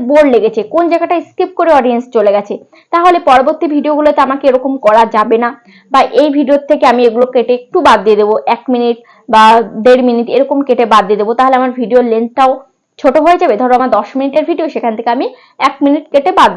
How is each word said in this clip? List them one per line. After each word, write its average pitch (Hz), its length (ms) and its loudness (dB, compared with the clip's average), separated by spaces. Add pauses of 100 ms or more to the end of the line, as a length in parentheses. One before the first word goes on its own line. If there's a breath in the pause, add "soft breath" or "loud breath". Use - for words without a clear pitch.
বোর 294 160 4 (100)
লেগেছে, 220 260 -2 (140)
কোন 339 180 0
জায়গাটা 339 220 -2 (140)
স্কিপ 359 300 -6
করে 339 200 0
অডিয়েন্স 240 260 -2 (120)
চলে 208 200 2
গেছে। 202 180 -6 (380 soft breath)
তাহলে 349 260 2 (100)
পরবর্তী 277 460 0
ভিডিওগুলোতে 294 520 0
আমাকে 277 240 -6
এরকম 262 220 -2 (140)
করা 214 160 4 (140)
যাবে 220 280 0
না, 240 40 -4 (440 soft breath)
বা - 80 2 (200)
এই 302 160 2
ভিডিওর 285 340 0
থেকে 294 220 0
আমি 247 160 0
এগুলো 240 260 0
কেটে 247 260 0
একটু - 180 -6 (100)
বাদ 226 180 4
দিয়ে 214 140 2
দেবো, 208 140 0 (200)
এক 233 80 -8 (100)
মিনিট 240 240 -2 (360 soft breath)
বা 220 100 6 (420)
দেড় 254 240 4
মিনিট 233 180 -2 (100)
এরকম 277 220 0 (100)
কেটে 240 160 0 (100)
বাদ 208 140 4
দিয়ে 208 120 0
দেবো। 214 180 -2
তাহলে 262 220 2
আমার 254 200 -2
ভিডিওর 247 320 0
লেন্থটাও 240 400 0 (480)
ছোট 262 140 0 (100)
হয়ে 349 180 4
যাবে। 285 180 2
ধরো 254 180 0
আমার 254 200 -2
দশ - 100 -4 (100)
মিনিটের 277 320 -2
ভিডিও, 330 240 -4
সেখান 233 240 -4
থেকে 233 180 -6
আমি 330 100 -4 (420 soft breath)
এক 277 60 -6 (100)
মিনিট 294 280 0
কেটে 277 180 0 (100)
বাদ 233 160 4